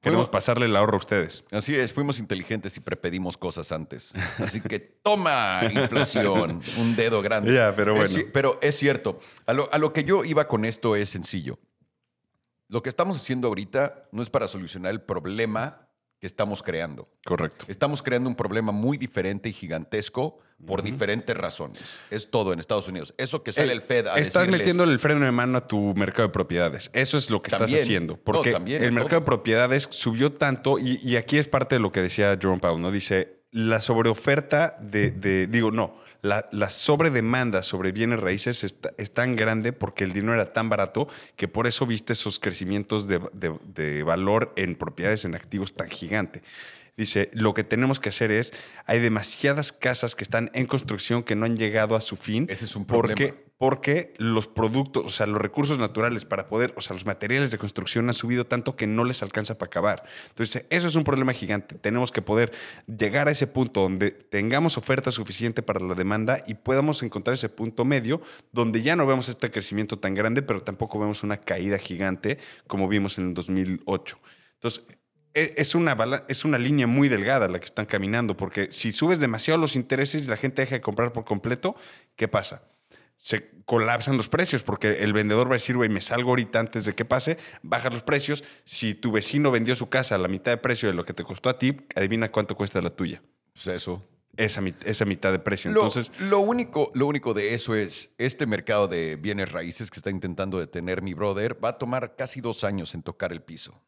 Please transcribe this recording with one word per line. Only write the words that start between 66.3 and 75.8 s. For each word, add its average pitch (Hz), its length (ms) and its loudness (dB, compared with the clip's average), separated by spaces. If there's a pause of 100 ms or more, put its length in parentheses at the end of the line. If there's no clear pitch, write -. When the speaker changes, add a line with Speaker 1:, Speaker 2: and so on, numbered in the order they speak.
Speaker 1:
y 110 100 -8
podamos 139 460 0
encontrar 113 320 -2
ese 117 140 -2
punto 113 380 -2
medio 135 340 0 (320)
donde 113 300 2
ya 156 140 2
no 156 100 4
vemos 127 240 2
este 120 200 -4
crecimiento 104 480 -4
tan 95 160 -2
grande, 113 280 0
pero 98 180 -2
tampoco 104 380 -6
vemos 104 240 -2
una 104 160 -2
caída 95 400 -2
gigante 95 580 -2 (300)
como 98 200 0
vimos 98 300 0
en 92 120 -2
el 90 60 -4
dos 85 140 -6
mil 92 380 0
ocho. 98 320 -4 (380)
Entonces, - 280 -6 (500)
e-, 156 220 0
es 151 180 0
una 165 200 4